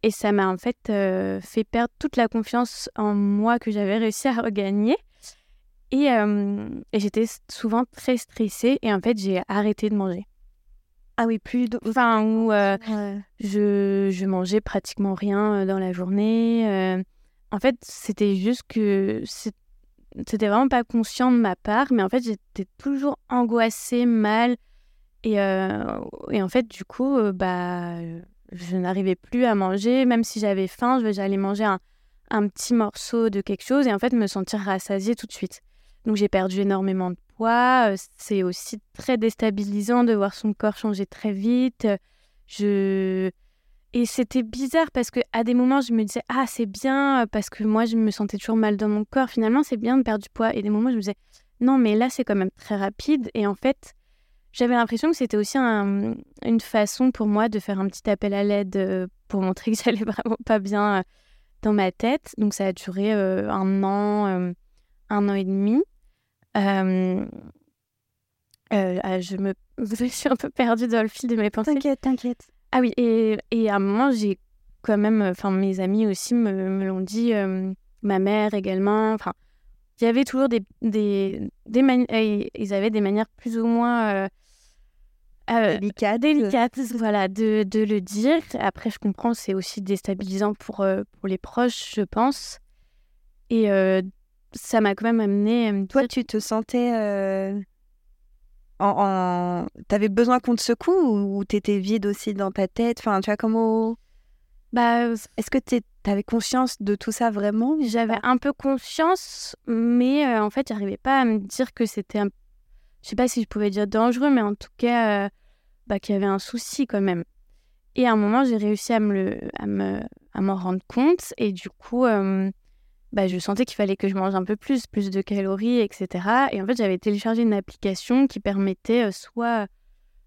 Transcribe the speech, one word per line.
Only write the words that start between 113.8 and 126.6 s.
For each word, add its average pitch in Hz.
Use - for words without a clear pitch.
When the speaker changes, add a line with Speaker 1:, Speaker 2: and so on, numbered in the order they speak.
Speaker 1:
dangereux, 240
mais 254
en 208
tout -
cas, 226
euh, 202
bah, 202
qu'il -
y -
avait 196
un 196
souci -
quand 202
même. 175
Et 247
à 226
un -
moment, 214
j'ai 240
réussi 208
à 226
me 208
le, 190
à 208
me, 196
à 196
m'en 196
rendre 185
compte. 302
Et 208
du -
coup, -
euh, 190
bah, 196
je 180
sentais 202
qu'il -
fallait 196
que 196
je 196
mange 190
un 185
peu 208
plus, 262
plus 196
de 196
calories, 202
et 208
cetera. 202
Et 196